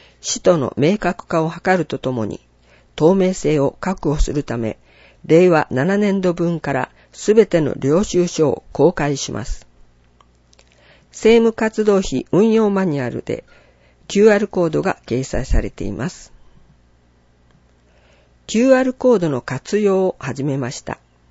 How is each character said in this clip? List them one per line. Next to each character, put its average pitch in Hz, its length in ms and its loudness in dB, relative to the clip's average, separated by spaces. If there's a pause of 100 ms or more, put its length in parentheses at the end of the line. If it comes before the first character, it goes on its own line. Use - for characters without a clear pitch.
(200)
使 - 220 -8
途 180 160 4
の 127 180 -4
明 160 220 0
確 - 300 -6
化 165 160 -2
を 160 80 -4
図 185 260 0
る 160 80 -2
と 139 120 -8
と 131 140 -6
も 117 140 -4
に、 - 160 -10 (540)
透 165 200 4
明 185 180 2
性 151 260 -2
を 139 200 -2
確 185 300 -6
保 147 100 0
す - 140 0
る 147 100 -4
た 117 140 -8
め、 113 200 -6 (480)
令 170 220 6
和 160 240 2
七 170 260 0
年 202 220 0
度 180 140 0
分 170 260 -2
か 143 140 -6
ら 131 180 -4 (220)
す - 200 0
べ 214 120 6
て 170 160 0
の 139 160 -2
領 156 260 0
収 180 240 0
書 156 220 0
を - 140 -4 (100)
公 151 180 4
開 147 240 -2
し - 160 -8
ま 113 140 -8
す。 - 200 -8 (1400)
政 226 320 4
務 226 120 2
活 220 320 -4
動 202 140 2
費 - 340 -4
運 214 180 4
用 220 180 2
マ 196 140 -2
ニ 151 160 -2
ュ 127 60 -4
ア 120 40 -6
ル 127 120 -8
で、 - 240 -8 (640)
キ 202 140 2
ュ 220 40 8
ー 214 60 6
ア - 20 2
ー 202 40 2
ル 214 100 -2
コ 180 160 -2
ー 160 40 -2
ド 151 120 -2
が 180 240 -4
掲 123 180 -4
載 123 220 -6
さ - 160 2
れ 107 80 -4
て - 160 -10
い 101 80 -6
ま 131 160 -6
す。 - 240 -20 (2000)
キ - 180 -2
ュ 262 80 6
ー 262 60 6
ア 254 40 2
ー - 20 0
ル 254 100 -2
コ 254 200 2
ー 208 60 4
ド 170 100 -2
の 127 120 -4
活 - 380 -4
用 190 260 2
を 185 140 -2
始 135 240 -8
め 139 140 -2
ま 127 120 -6
し - 120 -14
た。 - 180 -12 (320)